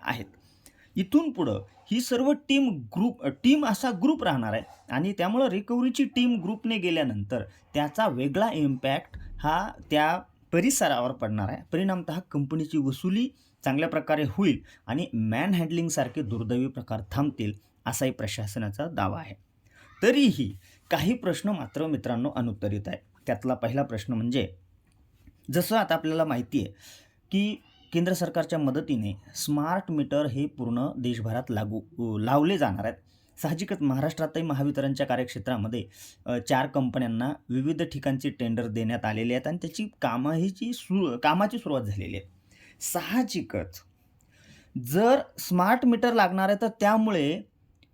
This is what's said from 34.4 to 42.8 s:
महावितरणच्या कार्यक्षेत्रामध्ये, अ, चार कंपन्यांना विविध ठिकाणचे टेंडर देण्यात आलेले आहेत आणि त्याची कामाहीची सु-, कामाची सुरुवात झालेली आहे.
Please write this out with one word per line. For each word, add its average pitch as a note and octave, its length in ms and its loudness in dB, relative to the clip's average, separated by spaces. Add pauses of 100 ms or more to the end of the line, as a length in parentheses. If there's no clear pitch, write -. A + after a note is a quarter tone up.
महावितरणच्या C#3 640 0
कार्यक्षेत्रामध्ये, A#2+ 800 -2 (420)
अ, B2 120 -2 (100)
चार C3+ 180 4
कंपन्यांना B2+ 640 0 (160)
विविध C#3+ 340 0
ठिकाणचे C3+ 480 -2
टेंडर A#2 360 -2
देण्यात A2+ 380 -2
आलेले A2 300 0
आहेत B2 120 -2
आणि E3 160 -4
त्याची F#3+ 260 -6 (140)
कामाहीची E3 720 0
सु-, F3+ 440 0
कामाची F#3+ 420 2
सुरुवात C#3+ 240 -2
झालेली G2+ 340 -6
आहे. - 220 -12 (420)